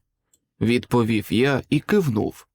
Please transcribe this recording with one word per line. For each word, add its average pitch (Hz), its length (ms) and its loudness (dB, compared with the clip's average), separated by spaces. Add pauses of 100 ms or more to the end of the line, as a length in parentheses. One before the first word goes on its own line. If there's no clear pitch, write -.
(600)
відповів 113 680 0
я 127 400 0
і 151 100 0
кивнув, 123 760 -2